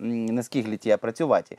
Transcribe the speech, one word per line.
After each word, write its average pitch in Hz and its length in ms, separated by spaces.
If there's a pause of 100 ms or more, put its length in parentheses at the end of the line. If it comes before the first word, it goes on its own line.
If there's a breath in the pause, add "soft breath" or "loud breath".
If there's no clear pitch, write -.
м, 117 240
не 117 180
скигліті, 110 480
а 104 60
працювати. 113 600